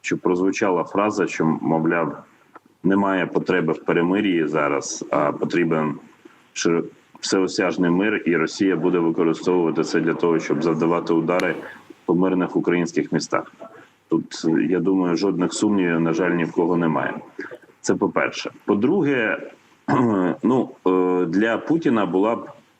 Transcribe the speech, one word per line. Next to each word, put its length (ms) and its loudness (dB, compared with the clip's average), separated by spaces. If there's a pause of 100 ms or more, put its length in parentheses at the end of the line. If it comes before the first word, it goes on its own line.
що 160 -4
прозвучала 640 0
фраза, 440 0
що, 180 -2
мовляв, 800 0 (600)
немає 420 2
потреби 480 0
в 120 -8
перемир'ї 640 0
зараз, 640 -2
а 220 0
потрібен 640 -2 (580)
шир-, 300 0 (360)
всеосяжний 720 0
мир, 340 0
і 100 2
Росія 400 0
буде 240 2
використовувати 840 2
це 160 0
для 140 0
того, 260 2
щоб 240 -2
завдавати 500 0
удари 420 0 (500)
по 100 2
мирних 400 2
українських 560 0
містах. 400 -2 (580)
Тут, 360 -4 (240)
я 100 2
думаю, 360 0
жодних 380 0
сумнівів, 460 2
на 140 2
жаль, 180 0
ні 140 0
в 60 -6
кого 260 0
немає. 360 0 (680)
Це 140 0
по-перше. 560 -2 (140)
По-друге, 760 0 (460)
<clears throat> 560 0
ну, 260 2 (180)
е, 380 2
для 320 0
Путіна 480 0
була 300 0
б 140 -12 (300)